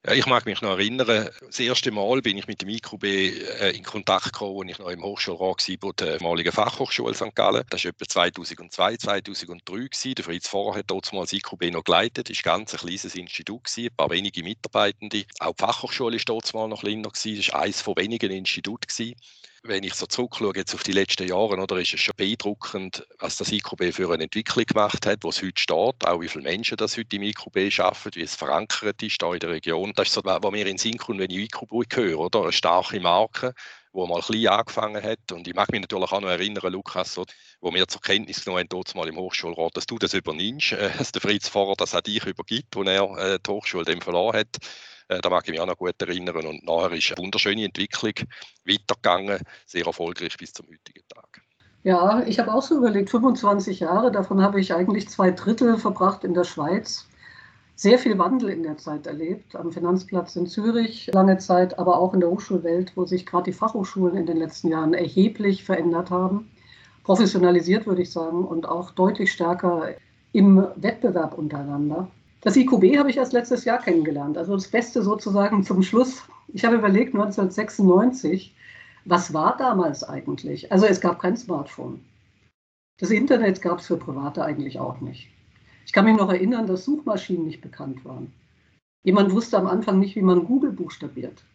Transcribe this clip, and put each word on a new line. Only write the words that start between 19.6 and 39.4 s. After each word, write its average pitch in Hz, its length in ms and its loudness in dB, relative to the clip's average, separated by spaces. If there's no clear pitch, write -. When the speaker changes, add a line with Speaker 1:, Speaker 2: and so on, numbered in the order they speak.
Speaker 1:
Wenn 98 200 -6
ich 92 100 -8
so - 140 -8
zurückschaue 117 480 -4
jetzt 95 180 -6
auf - 80 -10
die - 100 -4
letzten 95 360 0
Jahre, 98 280 0
oder, 95 240 -4
ist 87 140 -2
es - 60 -6
schon - 180 -2
beeindruckend, 104 880 -6
was 87 180 -8
das 87 140 -4
I 107 80 -2
Q - 160 -10
B 87 160 0
für 87 200 -2
eine 80 120 -2
Entwicklung 107 420 -2
gemacht - 400 0
hat, 90 180 0
wo 82 60 -4
es - 140 -4
heute 92 180 -6
steht, 90 460 0
auch 87 120 2
wie 85 100 -8
viele 71 160 -10
Menschen 101 320 -4
das 107 200 -4
heute 107 200 -8
im 101 40 -6
I 107 120 -4
Q - 180 -14
B 98 260 0
arbeiten, 92 380 0
wie 82 80 -8
es 78 100 -8
verankert 101 680 -4
ist - 180 -4
da 87 100 0
in 87 80 -4
der 85 120 -6
Region. 82 440 -4
Das 95 120 2
ist - 80 0
so, 104 80 -4
was 92 180 0
mir 104 100 -4
in 98 40 -2
den 95 140 -4
Sinn 107 180 -2
kommt, 101 220 -6
wenn 95 100 -2
ich 90 80 -6
I 107 100 -6
Q - 200 -12
B 117 160 -2
höre, 92 240 0
oder? 90 240 0
Eine 85 100 0
starke 90 480 0
Marke, 101 540 0
wo 92 140 -4
mal 87 140 -2
klein 110 260 0
angefangen 107 560 -2
hat. 110 280 -6
Und 87 160 -12
ich 87 60 -10
mag 95 180 0
mich 104 100 -2
natürlich 92 300 -2
auch 101 100 -2
noch 95 80 -4
erinnern, 92 420 -2
Lukas, 92 420 -6
so, 90 120 -8
wo 87 120 -4
wir 90 160 2
zur - 140 -10
Kenntnis 101 420 -2
genommen 92 180 -2
haben, 87 80 -6
dort 92 260 -8
mal 82 120 -4
im 80 100 -8
Hochschulrat, 85 600 -4